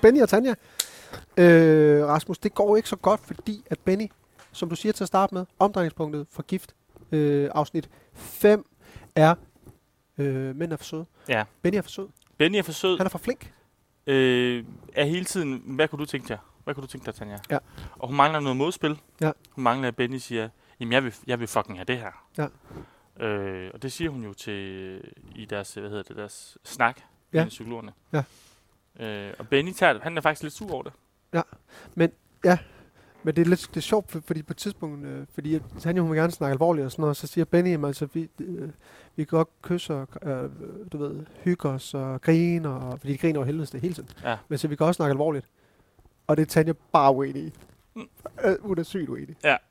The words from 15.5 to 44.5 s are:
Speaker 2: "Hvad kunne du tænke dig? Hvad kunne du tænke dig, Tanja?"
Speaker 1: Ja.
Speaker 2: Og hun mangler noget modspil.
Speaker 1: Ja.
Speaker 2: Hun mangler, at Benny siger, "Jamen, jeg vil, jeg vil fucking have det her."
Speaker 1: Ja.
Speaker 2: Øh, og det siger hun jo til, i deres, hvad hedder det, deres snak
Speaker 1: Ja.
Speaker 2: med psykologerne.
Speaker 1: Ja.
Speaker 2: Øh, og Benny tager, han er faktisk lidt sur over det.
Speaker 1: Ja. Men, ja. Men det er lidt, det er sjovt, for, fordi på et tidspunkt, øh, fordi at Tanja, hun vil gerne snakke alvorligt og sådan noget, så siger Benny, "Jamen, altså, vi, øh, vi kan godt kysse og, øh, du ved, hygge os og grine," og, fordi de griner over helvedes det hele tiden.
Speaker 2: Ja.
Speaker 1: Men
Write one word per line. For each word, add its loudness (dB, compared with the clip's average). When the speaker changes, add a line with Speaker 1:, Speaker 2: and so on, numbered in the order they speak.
Speaker 2:
"Hvad 0
kunne -8
du -6
tænke -8
dig? -8
Hvad -6
kunne -12
du -14
tænke -14
dig, -8
Tanja?" -14
Speaker 1:
Ja. -2
Speaker 2:
Og -10
hun -6
mangler 2
noget -2
modspil. -4
Speaker 1:
Ja. 0
Speaker 2:
Hun -8
mangler, 2
at -6
Benny -2
siger, -6
"Jamen, -4
jeg 2
vil, -6
jeg -4
vil -6
fucking -4
have -12
det -4
her." -12
Speaker 1:
Ja. -4
Speaker 2:
Øh, -6
og -16
det -8
siger -6
hun -10
jo -12
til, -12
i -14
deres, -10
hvad -12
hedder -8
det, -16
deres -16
snak 0
Speaker 1:
Ja. 4
Speaker 2:
med -2
psykologerne. -12
Speaker 1:
Ja. 0
Speaker 2:
Øh, -10
og -14
Benny 2
tager, 2
han -6
er -4
faktisk 0
lidt -10
sur -12
over -8
det. -14
Speaker 1:
Ja. 0
Men, 2
ja. 6
Men 0
det 4
er 4
lidt, 2
det -8
er -4
sjovt, -2
for, -8
fordi -6
på -12
et -10
tidspunkt, -10
øh, -12
fordi -2
at 0
Tanja, 0
hun 2
vil 2
gerne 2
snakke -2
alvorligt 2
og -6
sådan -4
noget, 0
så -12
siger 0
Benny, 2
"Jamen, 0
altså, -4
vi, -4
øh, -8
vi -2
kan -2
godt 2
kysse -4
og, -8
øh, -6
du -8
ved, -8
hygge 0
os -6
og -6
grine," 4
og, -8
fordi -6
de -4
griner 0
over -2
helvedes -4
det -10
hele -4
tiden. -14
Speaker 2:
Ja. -2
Speaker 1:
Men -4